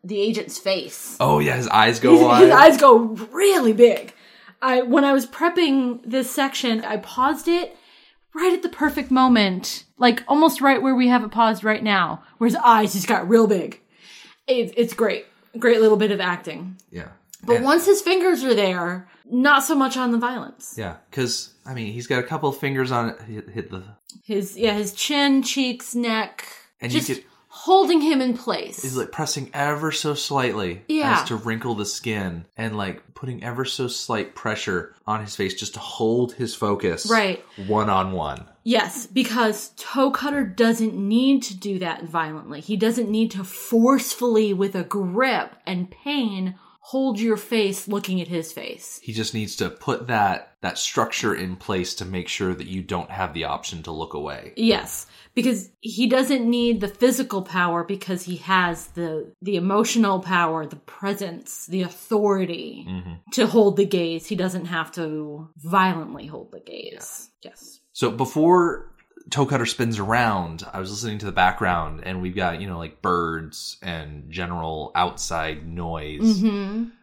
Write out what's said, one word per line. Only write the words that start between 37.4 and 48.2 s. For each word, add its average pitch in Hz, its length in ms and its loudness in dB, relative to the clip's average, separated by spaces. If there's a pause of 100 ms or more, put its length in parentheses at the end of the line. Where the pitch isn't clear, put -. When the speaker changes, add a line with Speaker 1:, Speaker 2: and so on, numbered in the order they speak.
Speaker 2:
one-on-one. 92 640 -2 (180)
Speaker 1:
Yes, 226 440 -2
because 220 680 -2
Toe 269 340 0
Cutter 285 320 -2
doesn't 226 500 0
need 240 500 2
to 196 140 -12
do 190 220 -6
that 165 240 -6
violently. 156 560 -8
He 202 180 -6
doesn't 226 320 0
need 220 220 0
to 190 120 -8
forcefully, 233 1080 2
with 196 220 -2
a 175 80 -4
grip 202 720 -2 (100)
and 180 240 -6
pain, 202 640 -4 (260)
hold 262 380 -2
your 220 180 0
face 214 500 -2
looking 196 340 -2